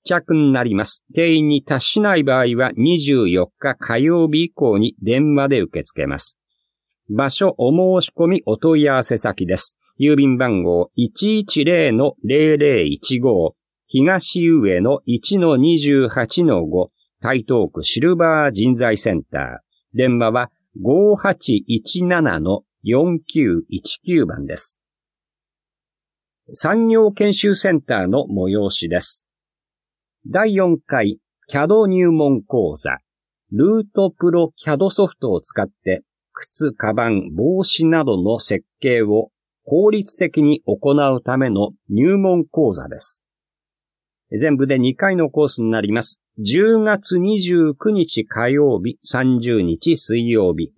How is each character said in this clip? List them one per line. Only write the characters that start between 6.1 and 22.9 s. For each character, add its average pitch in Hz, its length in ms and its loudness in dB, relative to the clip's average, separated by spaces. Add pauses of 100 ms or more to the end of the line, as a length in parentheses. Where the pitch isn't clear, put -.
す。 - 200 -10 (720)
場 120 180 0
所、 185 300 -2
お 180 420 2
申 - 60 -2
し - 100 -6
込 165 120 2
み、 185 180 0
お 107 100 -2
問 156 240 2
い 147 80 2
合 135 60 0
わ 131 80 0
せ 120 160 -2
先 98 260 -6
で 87 140 -2
す。 - 180 -8 (260)
郵 147 140 4
便 135 220 2
番 117 240 0
号 87 320 0
一 208 460 -2
一 156 260 -2
零 160 260 2
の 127 220 0 (100)
零 151 320 2
零 139 300 2
一 - 340 -4
五、 98 340 0 (320)
東 175 540 0
上 127 400 2
野 123 240 0
一 120 320 -2
の 165 220 2
二 165 200 4
十 143 300 2
八 120 340 -2
の 110 220 2
五、 85 260 -2 (300)
台 120 260 -4
東 110 240 0
区 78 120 -10
シ - 180 -4
ル 175 160 2
バ 160 320 2
ー - 20 -4
人 113 240 0
材 117 220 0
セ 104 160 -2
ン 85 120 -4
タ 64 380 -10
ー。 - 360 -20
電 127 200 2
話 117 120 0
は 123 200 -2 (300)
五 185 360 2
八 139 500 -2
一 117 360 -4
七 165 380 0
の 92 220 -2 (200)
四 160 380 0